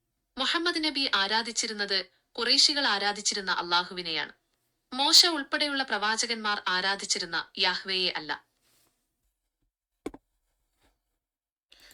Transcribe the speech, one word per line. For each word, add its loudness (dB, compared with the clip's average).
മുഹമ്മദ് 0
നബി 0
ആരാധിച്ചിരുന്നത് -2
ഖുറൈശികൾ 4
ആരാധിച്ചിരുന്ന 0
അള്ളാഹുവിനെയാണ്. -2
മോശ 6
ഉൾപ്പെടെയുള്ള -2
പ്രവാചകന്മാർ -2
ആരാധിച്ചിരുന്ന -2
യാഹ്വേയെ 0
അല്ല. -8